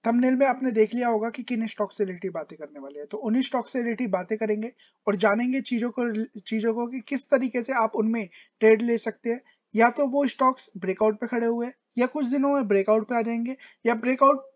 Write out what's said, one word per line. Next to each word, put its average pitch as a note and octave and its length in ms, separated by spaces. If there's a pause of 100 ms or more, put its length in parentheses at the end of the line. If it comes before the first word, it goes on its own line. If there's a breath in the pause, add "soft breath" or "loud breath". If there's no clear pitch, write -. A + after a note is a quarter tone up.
थंबनेल B3 260
में C4+ 140
आपने C4 240
देख A3 220
लिया A#3+ 140
होगा A3+ 220
कि A#3 140
किन A3+ 240
स्टॉक G#3 240
से G#3 140
रिलेटेड F#3 260
बातें D#3+ 280
करने D3 200
वाले C#3+ 200
हैं, D3 80
तो G#3+ 100
उन्हीं A#3 260
स्टॉक B3+ 240
से B3+ 140
रिलेटेड A#3 300
बातें F#3 260
करेंगे G#3+ 340 (360 soft breath)
और G3+ 80
जानेंगे A#3 460
चीज़ों A#3+ 280
को, A3+ 360 (140)
चीज़ों A3 340
को A#3+ 140
कि B3+ 120
किस - 300
तरीके B3+ 320
से C4 120
आप A3+ 220
उनमें A3 320 (320 loud breath)
ट्रेड A3 220
ले A#3 160
सकते A#3 320
हैं। A#3+ 120 (340 soft breath)
या A3+ 140
तो C#4 180
वो C#4 200
स्टॉक्स C4 500
ब्रेकआउट F#3+ 420
पे A#3 80
खड़े A#3 200
हुए A#3 180
हैं B3+ 80 (240)
या B3 80
कुछ C4+ 200
दिनों C#4 280
में C4 140
ब्रेकआउट G3+ 420
पे A#3+ 60
आ A#3 60
जाएंगे A#3 340 (300 loud breath)
या A#3 100
ब्रेकआउट C4 600